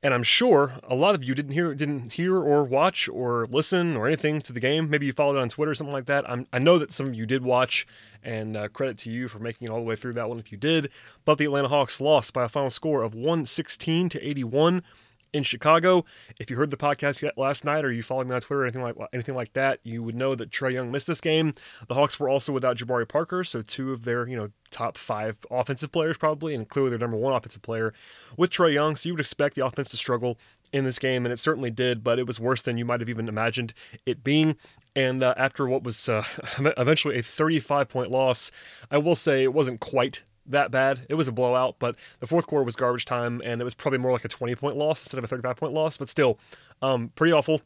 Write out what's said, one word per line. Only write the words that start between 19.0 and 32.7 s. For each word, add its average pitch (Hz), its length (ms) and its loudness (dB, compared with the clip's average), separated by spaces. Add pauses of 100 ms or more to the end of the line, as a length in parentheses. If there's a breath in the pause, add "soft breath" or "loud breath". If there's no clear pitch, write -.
anything 123 200 -6
like 123 200 -6
that, 135 280 0
you 117 200 -8
would 113 120 -6
know 131 200 -2
that 117 160 -10
Trae 131 240 -2
Young 127 160 -4
missed 139 160 -4
this 165 160 -4
game. 156 320 2 (340 loud breath)
The 120 60 -4
Hawks 139 260 2
were 147 80 0
also 139 240 2
without 127 240 0
Jabari 120 320 -2
Parker, 170 340 -2
so - 200 -4
two 131 300 -6
of 117 120 -8
their, 120 240 -2
you 127 80 -6
know, 104 140 -6 (200)
top - 280 -6
five 110 400 -4 (120)
offensive 127 400 -2
players 160 280 0
probably, 156 360 -2
and 113 140 -6
clearly 135 220 2
their 120 80 -2
number 117 180 -2
one 127 160 0
offensive 120 300 -4
player 113 320 -2 (420 loud breath)
with 175 140 2
Trae 165 240 4
Young. 147 200 2
So - 140 -4
you 175 60 -4
would 160 60 -6
expect 143 340 0
the 131 100 0
offense 131 240 -4
to - 80 -6
struggle 120 400 -2 (340 soft breath)
in 139 140 0
this 131 140 -2
game, 127 260 0
and 123 80 0
it 120 60 -4
certainly 135 320 0
did, 117 340 0
but 120 140 2
it 127 80 -2
was 120 120 -6
worse 120 220 0
than 120 160 -2